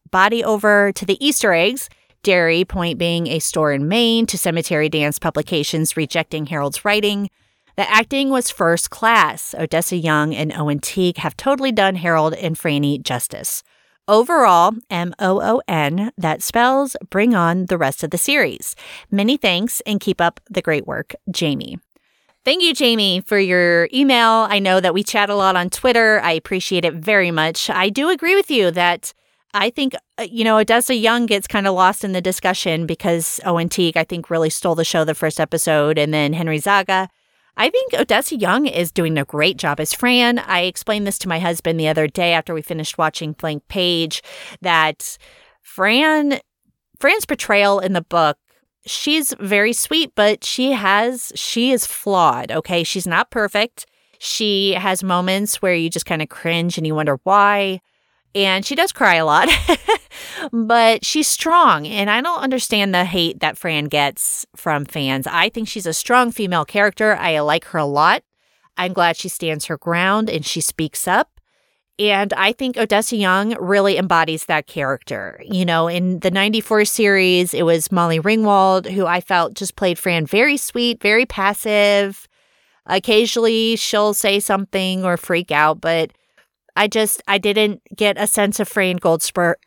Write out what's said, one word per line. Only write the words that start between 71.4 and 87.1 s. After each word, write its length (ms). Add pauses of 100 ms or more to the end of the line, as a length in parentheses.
And 360
I 180
think 260
Odessa 380
Young 480
really 360
embodies 480
that 200
character. 760
You 200
know, 220
in 320
the 140
ninety-four 540
series, 680
it 80
was 300
Molly 260
Ringwald, 720
who 160
I 140
felt 340
just 220
played 200
Fran 300
very 300
sweet, 440
very 240
passive. 1040 (600)
Occasionally, 920
she'll 360
say 280
something 640
or 120
freak 360
out, 280
but 300 (680)
I 120
just, 400